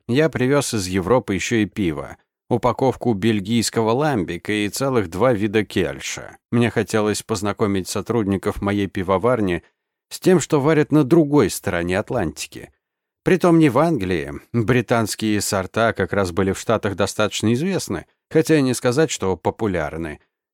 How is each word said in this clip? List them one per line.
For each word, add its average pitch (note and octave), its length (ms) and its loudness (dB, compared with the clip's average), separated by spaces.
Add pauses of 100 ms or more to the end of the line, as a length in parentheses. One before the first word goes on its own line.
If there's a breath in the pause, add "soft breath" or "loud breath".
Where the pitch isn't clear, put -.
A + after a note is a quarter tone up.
я D3 220 2
привёз B2+ 440 0
из G2 140 -2
Европы F#2+ 480 0
ещё A2+ 220 -2
и G#2+ 80 2
пиво, D#2 520 -4 (320)
упаковку B2 640 0
бельгийского A2 760 0
ламбика G#2+ 600 -2
и G#2 180 0
целых A#2+ 420 -2
два G#2+ 220 2
вида G#2 300 0
кельша. C#2 760 -6 (140)
Мне A#2+ 200 2
хотелось G#2+ 500 0
познакомить G2+ 680 -2
сотрудников G2+ 760 -2
моей G2+ 240 0
пивоварни F#2+ 720 0 (480 soft breath)
с - 100 -14
тем, F3 200 4
что D3 200 0
варят D3 320 2
на D3 120 6
другой C#3+ 480 4
стороне F2 480 -2
Атлантики. - 720 -6 (520)
Притом E3+ 360 4
не D#3 100 6
в A2 80 0
Англии. F#2 560 0 (200)
Британские A2+ 880 0
сорта G#2 520 0
как F#2+ 200 -2
раз F#2+ 180 0
были F#2+ 200 0
в - 80 -4
Штатах G2+ 360 -2
достаточно G#2 580 0
известны, B2+ 540 -4 (240)
хотя D#3+ 260 4
и C3+ 60 2
не B2+ 100 0
сказать, C3 380 0
что F#2+ 260 -2
популярны. E2 840 -4 (340)